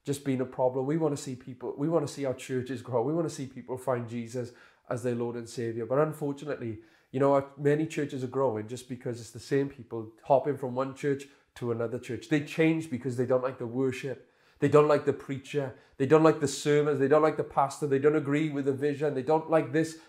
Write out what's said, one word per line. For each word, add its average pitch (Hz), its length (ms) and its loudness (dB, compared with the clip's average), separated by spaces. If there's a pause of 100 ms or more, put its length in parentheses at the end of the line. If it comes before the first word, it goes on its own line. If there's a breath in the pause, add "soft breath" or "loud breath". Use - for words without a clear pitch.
just 139 200 -4
been 131 160 0
a 127 60 -2
problem. 127 400 0
We 151 100 0
want 156 180 0
to 139 80 -6
see 131 140 -10
people, 123 400 -10
we 143 120 -2
want 160 180 2
to - 60 -10
see 139 120 -6
our 127 100 -2
churches 127 480 -6
grow. 120 200 0
We 143 100 -2
want 165 160 -2
to 156 60 -8
see 135 120 -10
people 123 300 -10
find 120 320 -2
Jesus 117 440 -8 (360 soft breath)
as 123 140 -4
their 123 120 -2
Lord 117 220 -4
and 117 120 -10
Savior. 117 380 -6
But 131 120 0
unfortunately, 143 800 -4 (320 soft breath)
you 131 100 -2
know, 139 140 6
our, 139 120 2 (120)
many 151 280 2
churches 143 380 -4
are 123 40 -4
growing 113 380 0
just 123 220 -12
because 120 320 -8
it's 113 100 -16
the - 80 -18
same 139 300 0
people 113 440 -10 (100)
hopping 139 340 4
from 123 180 -6
one 131 200 -2
church 139 300 -2 (320 soft breath)
to 120 160 -2
another 117 260 -4
church. 120 300 -10
They 151 120 2
change 160 500 0
because 120 260 -6
they 127 100 0
don't 127 160 2
like 131 160 -4
the 127 80 -6
worship. 127 640 -4 (300 soft breath)
They 143 80 4
don't 147 200 8
like 143 160 4
the 139 80 2
preacher. 135 640 -8 (220 soft breath)
They 135 100 0
don't 156 180 8
like 156 160 6
the 147 80 2
sermons. 147 500 2
They 135 100 4
don't 151 140 6
like 151 140 4
the 143 80 -2
pastor. 143 420 0
They 135 140 2
don't 151 160 6
agree 147 340 0
with 139 140 -4
the 139 80 2
vision. 139 420 -2
They 131 80 -2
don't 156 280 0
like 147 220 2
this. 156 260 0 (100)